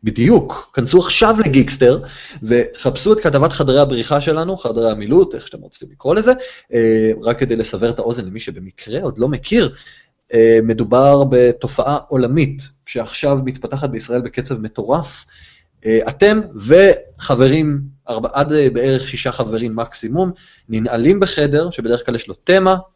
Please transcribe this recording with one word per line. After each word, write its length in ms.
בדיוק, 680
כנסו 240
עכשיו 380
לגיקסטר, 560
וחפשו 720
את 80
כתבת 320
חדרי 280
הבריחה 400
שלנו, 360
חדרי 340
המילוט, 440
איך 120
שאתם 140
רוצים 300
לקרוא 240
לזה, 180
אה, 380
רק 160
כדי 180
לסבר 340
את 80
האוזן 260
למי 160
שבמקרה 640
עוד 160
לא 100
מכיר, 460
אה, 280
מדובר 680
בתופעה 680
עולמית, 600
שעכשיו 580
מתפתחת 460
בישראל 300
בקצב 400
מטורף. 640
אה, 120
אתם 320
וחברים, 1200
ארבע-, 240
עד, 200
אה, 180
בערך 380
שישה 240
חברים 440
מקסימום, 540
ננעלים 520
בחדר, 500
שבדרך 360
כלל 80
יש 140
לו 60
תמה 320